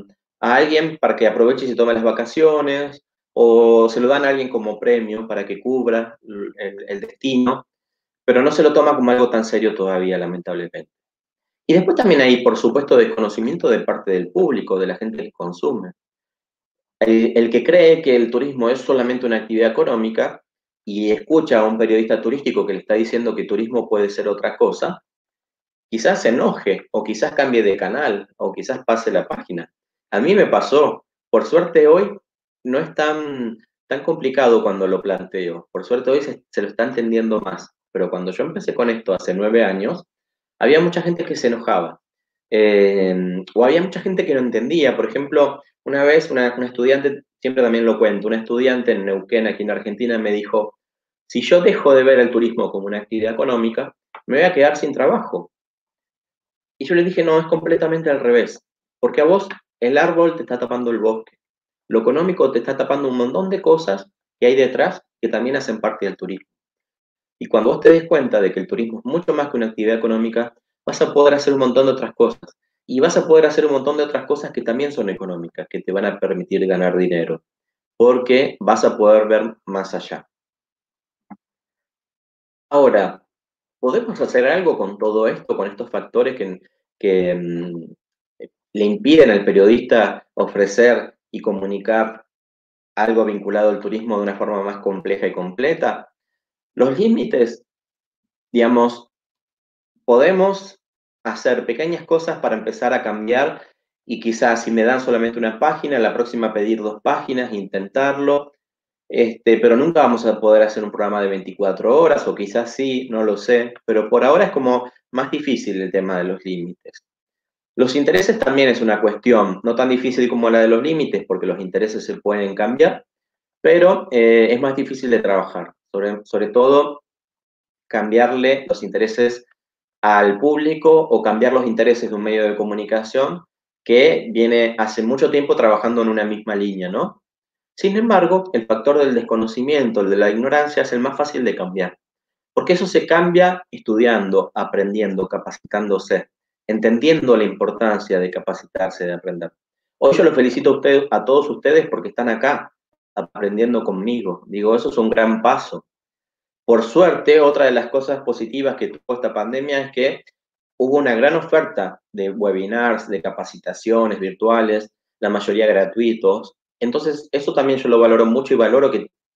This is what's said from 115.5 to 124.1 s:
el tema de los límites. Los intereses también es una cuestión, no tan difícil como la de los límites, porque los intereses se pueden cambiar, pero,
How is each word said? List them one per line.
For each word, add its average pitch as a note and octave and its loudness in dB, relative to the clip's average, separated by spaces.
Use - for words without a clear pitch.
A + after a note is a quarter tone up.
el F2+ -6
tema F#2+ -2
de F2+ -4
los F#2 -8
límites. F2+ -12
Los B2+ 2
intereses F3 2
también C3+ 2
es A2+ 0
una A2 0
cuestión, G#2 2
no A#2 0
tan B2+ 0
difícil B2+ 0
como A#2 0
la A2+ 4
de A2+ 4
los A#2 4
límites, C#3+ -2
porque F#2 -4
los F#2 -4
intereses G2 -4
se G2 -8
pueden G2+ -4
cambiar, B2 0
pero, F3+ 4